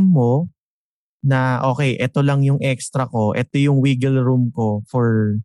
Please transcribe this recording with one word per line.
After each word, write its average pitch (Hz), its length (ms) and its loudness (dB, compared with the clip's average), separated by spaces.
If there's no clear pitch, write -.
mo 151 460 2
na, 131 420 0
okay, 131 320 0
eto - 260 -2
lang 139 200 2
yung 139 180 2
extra 135 460 -4
ko, 110 280 -2
eto - 240 -4
yung 139 220 2
wiggle 135 400 0
room 127 300 0
ko 110 360 -4
for 110 580 0